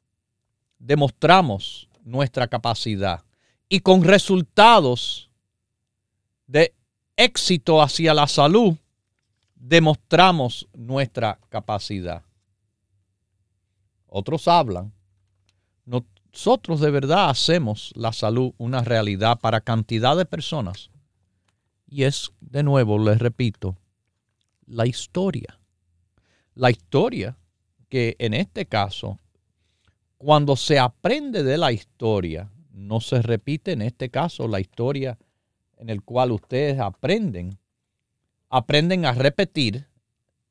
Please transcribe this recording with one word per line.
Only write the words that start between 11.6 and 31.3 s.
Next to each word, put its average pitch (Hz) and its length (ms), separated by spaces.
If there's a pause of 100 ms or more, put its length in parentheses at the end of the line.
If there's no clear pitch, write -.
Otros 113 420
hablan. 107 460 (920)
Nosotros 147 960
de 151 100
verdad 147 380
hacemos 131 680
la 113 180
salud 123 440
una 123 260
realidad 110 560
para 113 220
cantidad 117 560
de 185 80
personas. 131 640 (1000)
Y 139 160
es, - 280 (100)
de 139 220
nuevo, 123 360
les 107 200
repito, 113 580 (880)
la 117 200
historia. - 720 (960)
La 123 140
historia 131 680 (520)
que 117 300
en 113 140
este - 320
caso, 101 540 (960)
cuando 147 380
se 143 240
aprende 214 640